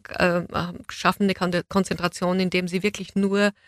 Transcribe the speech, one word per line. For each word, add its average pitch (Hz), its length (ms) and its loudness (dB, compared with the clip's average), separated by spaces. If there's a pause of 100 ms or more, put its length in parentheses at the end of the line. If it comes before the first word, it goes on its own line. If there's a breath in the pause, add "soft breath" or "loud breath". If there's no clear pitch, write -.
äh, 175 340 2 (460)
schaffen - 360 0
eine 190 100 2
Kon-, 175 340 0
Konzentration, 180 720 0
indem 180 280 0
sie 175 140 -2
wirklich 202 320 -4
nur 202 380 2 (160)